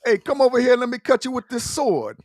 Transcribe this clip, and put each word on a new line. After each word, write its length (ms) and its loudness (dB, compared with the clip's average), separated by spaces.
Hey, 140 2
come 220 -2
over 200 4
here. 160 4
Let 120 -2
me 100 -6
cut 260 0
you 60 -6
with 180 -6
this 200 -6
sword. 560 -2